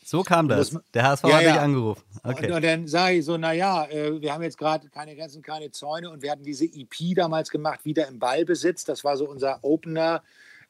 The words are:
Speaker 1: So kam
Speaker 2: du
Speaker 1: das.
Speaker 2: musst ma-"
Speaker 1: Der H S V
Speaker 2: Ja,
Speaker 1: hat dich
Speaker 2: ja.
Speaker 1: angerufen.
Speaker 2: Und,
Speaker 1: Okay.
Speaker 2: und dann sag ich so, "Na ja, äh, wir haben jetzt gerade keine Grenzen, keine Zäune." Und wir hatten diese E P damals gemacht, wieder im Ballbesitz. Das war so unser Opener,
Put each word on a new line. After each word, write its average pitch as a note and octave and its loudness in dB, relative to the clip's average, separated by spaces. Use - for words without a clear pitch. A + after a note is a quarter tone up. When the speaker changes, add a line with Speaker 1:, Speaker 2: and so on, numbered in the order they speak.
Speaker 1:
So E3 -2
kam E3 4
Speaker 2:
du A2+ 4
Speaker 1:
das. - 4
Speaker 2:
musst F#2+ 0
ma-" E3 -10
Speaker 1:
Der A#2 2
H C#3 6
S C#3+ -2
V E3 4
Speaker 2:
Ja, D#3 10
Speaker 1:
hat E3 6
dich D#3+ 8
Speaker 2:
ja. C#3 4
Speaker 1:
angerufen. B2+ 0
Speaker 2:
Und, B2 -4
Speaker 1:
Okay. F3+ -2
Speaker 2:
und D#3+ 0
dann E3 0
sag F3+ 2
ich D#3+ 2
so, E3 -2
"Na D#3+ 0
ja, E3+ 0
äh, D3+ -4
wir D3 -2
haben E3 -6
jetzt E3 -8
gerade D3+ -2
keine D3+ -14
Grenzen, D3+ -16
keine D3+ -12
Zäune." E3 -10
Und D3+ -18
wir C#3+ -6
hatten C#3+ -8
diese C#3+ -2
E D3+ -16
P F3 -4
damals D#3+ 0
gemacht, D3+ -4
wieder D3+ 0
im B2+ -16
Ballbesitz. D#3 0
Das C#3+ -6
war C#3+ 2
so C#3+ -2
unser C3+ -4
Opener, D#3+ 0